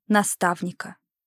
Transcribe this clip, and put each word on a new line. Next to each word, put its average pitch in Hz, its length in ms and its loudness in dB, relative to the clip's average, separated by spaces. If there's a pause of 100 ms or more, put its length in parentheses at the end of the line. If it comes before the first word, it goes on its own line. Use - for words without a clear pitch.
наставника. 185 920 0 (280)